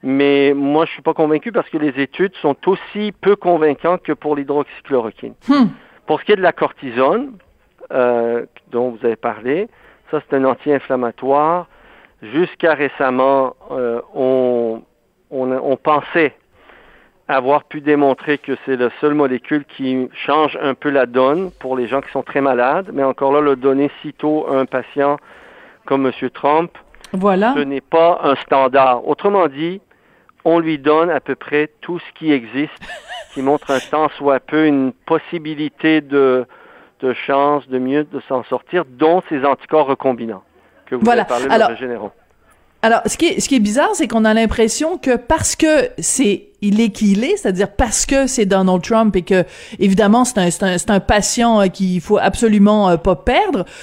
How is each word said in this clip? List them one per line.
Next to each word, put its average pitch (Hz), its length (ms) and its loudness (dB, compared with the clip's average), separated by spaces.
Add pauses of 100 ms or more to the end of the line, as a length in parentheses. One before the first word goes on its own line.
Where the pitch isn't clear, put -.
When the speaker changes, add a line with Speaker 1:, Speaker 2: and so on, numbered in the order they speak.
Speaker 1:
mais 139 520 2
moi 143 300 0
je - 60 -12
suis - 100 -16
pas 160 120 -2
convaincu 156 380 0
parce 202 180 -4
que - 80 -6
les 147 240 -2
études 185 340 -4
sont 143 200 -2 (120)
aussi 202 440 -4 (100)
peu 196 140 4
convaincantes 170 680 0
que 156 100 -4
pour 151 220 -4
l'hydroxychloroquine. 135 1000 -4 (140)
Speaker 2:
Hmm. 269 180 4 (400)
Speaker 1:
Pour 151 140 0
ce - 60 -14
qui 208 80 2
est - 20 6
de 190 60 -6
la 175 100 4
cortisone, 147 800 -2 (640)
euh, 120 520 0 (260)
dont 123 200 -2
vous 110 140 -14
avez 113 100 0
parlé, 123 520 -6 (440)
ça 151 80 -4 (100)
c'est 139 60 -2
un 135 100 0
anti-inflammatoire. 139 1200 -2 (540)
Jusqu'à 156 520 -2
récemment, 135 800 0 (160)
euh, 120 300 -4 (120)
on, 123 680 0 (500)
on, 131 200 -4
on 131 260 -2
pensait 151 560 0 (960)
avoir 139 360 0
pu 151 180 -12
démontrer 143 560 0
que - 180 -6 (100)
c'est 135 100 -2
la 123 140 0 (120)
seule 147 140 0
molécule 143 500 -2
qui 131 480 -4
change 151 480 -2
un 135 140 -2
peu - 140 -6
la 135 180 2
donne 135 420 0 (100)
pour 131 160 -6
les 123 120 -2
gens 135 140 -2
qui - 100 -16
sont 135 100 -6
très 139 200 -4
malades. 139 520 0
Mais 139 100 -2
encore 135 280 0
là, 147 100 2
le 143 140 2
donner 135 340 0 (120)
si 151 120 -12
tôt 151 340 -4
à 139 100 -2
un 131 80 0
patient 143 520 -4 (680)
comme 135 180 0
Monsieur 127 260 -4
Trump, 156 420 0 (420)
Speaker 2:
Voilà. 196 420 2
Speaker 1:
ce 147 60 -2
n'est 139 200 -4
pas 165 420 2
un 143 120 2
standard. 131 720 2
Autrement 190 400 0
dit, 160 340 -6 (640)
on 170 140 4
lui 160 200 -2
donne 151 300 2
à 151 100 -2
peu 135 160 -6
près 151 340 -4 (120)
tout 175 180 -8
ce - 200 -20
qui 156 120 0
existe, 131 400 -2 (320)
Speaker 2:
<laughs> 698 300 -16
Speaker 1:
qui 139 80 -8
montre 139 300 0
un 135 80 0
tant 151 280 -2 (100)
soit 139 220 0
peu 156 260 0
une 135 280 2
possibilité 156 1080 -2
de, 135 440 2 (560)
de 127 120 -2
chance, 143 540 -2
de 127 120 -4
mieux 135 260 -2
de 143 240 -12
s'en 127 160 -4
sortir, 156 400 -6 (120)
dont 165 320 4
ces 135 140 -4
anticorps 143 440 0
recombinants 117 560 -4 (420)
que 131 100 -8
vous 123 80 -2
Speaker 2:
Voilà. 220 200 4
Speaker 1:
avez - 60 -8
parlé, 123 200 -2
Speaker 2:
Alors, 220 200 4
Speaker 1:
le 117 60 -4
régénéron. 117 360 -8 (720)
Speaker 2:
alors, 220 240 2
ce - 100 -6
qui 320 80 0
est, - 140 0
ce - 100 -4
qui 269 60 2
est 247 40 4
bizarre, 220 360 2
c'est 311 120 -2
qu'on 220 160 0
a 214 120 4
l'impression 226 640 0
que 254 180 0
parce - 380 -2
que 311 420 2
c'est, - 520 -2 (120)
il 208 180 2
est 233 120 4
qui 202 220 2
il 208 100 0
est, 381 140 0
c'est-à-dire 196 340 -2
parce - 340 -2
que 269 220 2
c'est 240 180 0
Donald 185 380 2
Trump 220 320 2
et 180 80 0
que, 185 200 2 (360)
évidemment, 208 460 4
c'est - 120 -4
un, 175 140 2
c'est - 120 -6
un, 180 140 0
c'est - 140 -2
un 196 80 4
patient, 220 600 2
euh, 196 60 4
qu'il 185 340 -2
faut 208 180 2
absolument, 208 720 4
euh, 170 80 4
pas 180 180 2
perdre, 269 500 0 (180)